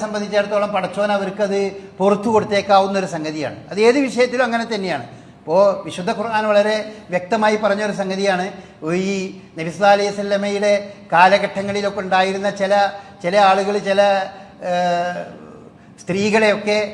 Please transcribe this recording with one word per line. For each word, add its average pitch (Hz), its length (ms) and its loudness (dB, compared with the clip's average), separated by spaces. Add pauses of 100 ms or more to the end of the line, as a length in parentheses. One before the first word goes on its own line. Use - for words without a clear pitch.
സംബന്ധിച്ചിടത്തോളം 208 720 -2
പടച്ചോൻ 202 420 -2
അവർക്കത് 196 440 -2 (380)
പുറത്തു 202 360 2
കൊടുത്തേക്കാവുന്ന 196 680 2
ഒരു 185 120 -4
സംഗതിയാണ്. 156 440 -6 (120)
അത് 185 180 -4
ഏത് 247 180 4
വിഷയത്തിലും 247 420 0
അങ്ങനെ 233 260 -2
തന്നെയാണ്. 175 320 -4 (340)
ഇപ്പോൾ 170 220 2 (240)
വിശുദ്ധ 180 320 -6
ഖുർആൻ 214 340 -2
വളരെ 208 240 4 (360)
വ്യക്തമായി 214 500 0
പറഞ്ഞൊരു 202 380 0
സംഗതിയാണ്. 190 460 0 (580)
ഈ 196 80 -2 (460)
നബി 165 120 -6
സല്ലല്ലാഹു 202 280 4
അലൈഹി 202 160 -2
വസല്ലമയുടെ 202 580 0 (400)
കാലഘട്ടങ്ങളിലൊക്കെ 196 920 2
ഉണ്ടായിരുന്ന 190 460 0 (100)
ചില, 196 140 0 (480)
ചില 175 140 0 (140)
ആളുകൾ, 196 240 2 (140)
ചില, 196 120 2 (680)
ഏഹ്, 175 520 -2 (800)
സ്ത്രീകളെയൊക്കെ 208 760 0 (160)